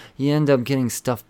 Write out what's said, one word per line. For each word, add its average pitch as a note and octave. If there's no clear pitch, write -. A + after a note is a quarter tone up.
you C#3+
end D3+
up C3
getting C3
stuff, -